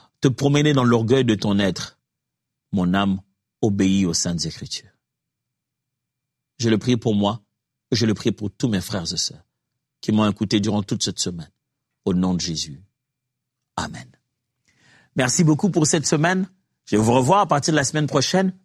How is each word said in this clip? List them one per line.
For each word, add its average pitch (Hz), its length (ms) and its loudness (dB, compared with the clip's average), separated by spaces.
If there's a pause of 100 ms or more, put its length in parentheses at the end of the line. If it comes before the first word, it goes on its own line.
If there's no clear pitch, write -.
(200)
te - 80 2
promener 143 460 2
dans 131 100 2
l'orgueil 120 400 4
de 110 120 2
ton 101 240 0
être. 95 400 -4 (760)
Mon 90 200 0
âme, 98 280 0 (400)
obéis 98 440 2
aux 85 80 -2
saintes 85 320 -4
écritures. - 440 -12 (1700)
Je 117 120 0
le 110 80 4
prie 120 200 0
pour 110 180 -2
moi, 101 260 0 (500)
je 110 140 0
le 107 80 2
prie 107 180 -2
pour 101 200 -8
tous - 160 -4
mes 101 140 -2
frères 87 320 -8
et 82 40 -6
sœurs - 280 -8 (560)
qui - 100 -2
m'ont 107 180 2
écouté 104 300 0
durant 104 240 -2
toute - 200 -6
cette 95 160 -6
semaine. 87 320 -8 (520)
Au 98 100 0
nom 92 200 2
de 85 80 -2
Jésus. 80 400 -8 (960)
Amen. - 280 -8 (1080)
Merci 127 280 0
beaucoup 156 260 2
pour 151 180 2
cette 160 200 0
semaine. 180 400 0 (380)
Je - 100 -2
vais 107 60 4
vous 113 120 4
revoir 135 280 4
à 185 40 2
partir 151 280 0
de - 20 2
la 147 80 2
semaine 151 240 -2
prochaine, 185 460 0 (120)